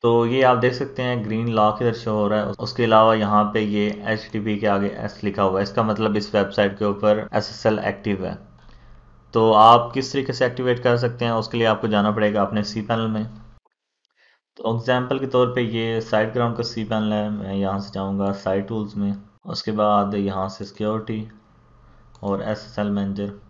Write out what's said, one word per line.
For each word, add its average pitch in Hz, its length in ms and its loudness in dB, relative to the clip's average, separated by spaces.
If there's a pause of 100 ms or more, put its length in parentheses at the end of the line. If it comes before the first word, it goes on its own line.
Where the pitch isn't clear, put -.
तो 117 100 4 (140)
ये 127 160 2
आप 127 160 6
देख 123 160 2
सकते - 280 -6
हैं 123 220 -2
ग्रीन 113 260 -2
लॉक 107 300 2
इधर 117 140 2
शो 113 180 -4
हो 104 140 2
रहा 107 120 0
है, 101 200 -4
उसके 113 260 -4
अलावा 110 300 6
यहाँ 104 280 2 (100)
पे 110 80 0
ये 104 240 0 (220)
एचटीटीपी 107 500 -4
के 107 120 -2
आगे 98 180 0 (160)
एस - 200 -10
लिखा 101 200 0
हुआ 95 160 2
है, 101 40 2
इसका 101 200 -2
मतलब 110 340 0
इस 101 180 -6
वेबसाइट 101 440 0
के 107 60 0
ऊपर 104 480 2
एसएसएल 107 520 0
एक्टिव 101 400 -4
है। 90 100 -8 (1000)
तो 113 180 4
आप 110 420 8
किस 131 200 -4
तरीके 139 200 -2
से 127 120 2
एक्टिवेट 123 340 0
कर 120 180 2
सकते 120 280 -4
हैं, 117 80 0
उसके 113 240 -4
लिए 113 100 4
आपको 110 200 2
जाना 104 240 2
पड़ेगा 104 300 2
अपने 104 220 0
सी 107 180 -6
पैनल 113 280 -2
में। 110 160 -4 (1300)
तो 113 140 -2
एग्जांपल 127 460 -2
के 131 80 -4
तौर 127 260 2
पे 127 100 0
ये 113 400 -2
साइट 113 300 0
ग्राउंड 117 240 0
का 117 60 -4
सी 113 200 -6
पैनल 107 300 -2
है, 107 180 -2
मैं 98 240 -6
यहाँ 98 240 -2
से 101 140 -10
जाऊँगा 98 380 -2 (100)
साइट 98 260 -2
टूल्स 107 300 -6
में, 101 180 -2 (300)
उसके - 280 -8
बाद 104 420 2
यहाँ 95 340 -2
से 98 160 -12
सिक्योरिटी 110 640 -6 (960)
और 98 200 -2
एसएसएल 104 460 -6
मैनेजर 101 420 -4 (180)